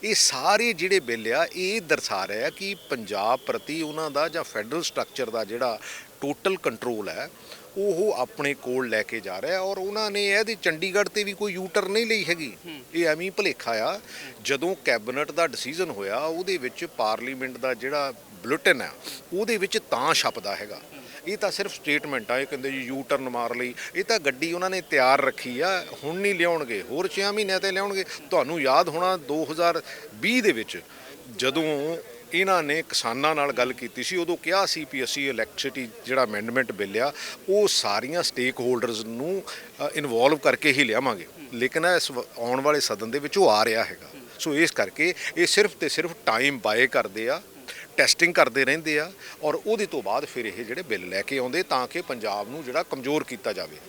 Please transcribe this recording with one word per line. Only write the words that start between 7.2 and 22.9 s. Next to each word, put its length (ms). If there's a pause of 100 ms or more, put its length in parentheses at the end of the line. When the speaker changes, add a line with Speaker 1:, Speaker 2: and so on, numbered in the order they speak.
Speaker 1:
ਉਹ 360
ਆਪਣੇ 420
ਕੋਲ 340
ਲੈ 140
ਕੇ 180
ਜਾ 220
ਰਿਹਾ 180
ਔਰ 180
ਉਹਨਾਂ 320
ਨੇ 160
ਇਹਦੀ 360
ਚੰਡੀਗੜ੍ਹ 480
'ਤੇ 140
ਵੀ 80
ਕੋਈ 200
ਯੂ 220
ਟਰਨ 160
ਨਹੀਂ 160
ਲਈ 180
ਹੈਗੀ। 320 (100)
Speaker 2:
ਹੂੰ। 140 (140)
Speaker 1:
ਇਹ 120
ਐਵੇਂ 200
ਹੀ 40
ਭੁਲੇਖਾ 440
ਆ। 260 (420)
ਜਦੋਂ 320 (100)
ਕੈਬਨਿਟ 480
ਦਾ 140
ਡਿਸੀਜਨ 440
ਹੋਇਆ, 280
ਉਹਦੇ 380
ਵਿੱਚ 280
ਪਾਰਲੀਮੈਂਟ 720
ਦਾ 160
ਜਿਹੜਾ 380
ਬੁਲੇਟਿਨ 720
ਆ, 80 (420)
ਉਹਦੇ 240
ਵਿੱਚ 220 (120)
ਤਾਂ 240
ਛਪਦਾ 420
ਹੈਗਾ। 240 (460)
ਇਹ 100
ਤਾਂ 140
ਸਿਰਫ 240
ਸਟੇਟਮੈਂਟ 560
ਆ, 100
ਇਹ 60
ਕਹਿੰਦੇ 240
ਜੀ 80
ਯੂ 300